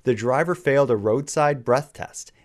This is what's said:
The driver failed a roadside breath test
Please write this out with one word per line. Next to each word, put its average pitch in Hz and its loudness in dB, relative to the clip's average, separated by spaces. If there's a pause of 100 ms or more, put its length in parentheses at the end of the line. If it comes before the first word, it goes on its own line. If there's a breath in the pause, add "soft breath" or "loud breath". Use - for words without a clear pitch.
The 127 2
driver 131 0
failed 139 2
a 117 2
roadside 135 0
breath 123 0
test - -16 (120)